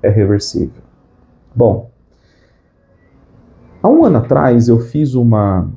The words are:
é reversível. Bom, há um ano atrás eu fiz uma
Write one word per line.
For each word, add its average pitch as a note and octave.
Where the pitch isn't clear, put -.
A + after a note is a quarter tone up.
é G2
reversível. G2+
Bom, A#2+
há G#3
um D#4
ano E3
atrás A#2+
eu A2+
fiz C3+
uma G#2